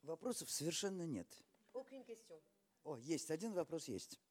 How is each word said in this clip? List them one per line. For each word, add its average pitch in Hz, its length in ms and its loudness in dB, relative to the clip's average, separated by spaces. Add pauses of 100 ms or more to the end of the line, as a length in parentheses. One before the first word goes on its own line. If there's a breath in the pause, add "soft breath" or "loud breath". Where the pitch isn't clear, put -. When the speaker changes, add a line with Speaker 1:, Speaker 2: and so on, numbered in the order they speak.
Speaker 1:
Вопросов 165 420 0
совершенно 175 560 2
нет. 117 220 0 (460)
Speaker 2:
Aucune 262 320 -6
question. 214 340 -12 (460)
Speaker 1:
О, 151 100 0
есть, 135 340 0
один 175 220 2
вопрос 165 380 2
есть. - 420 -4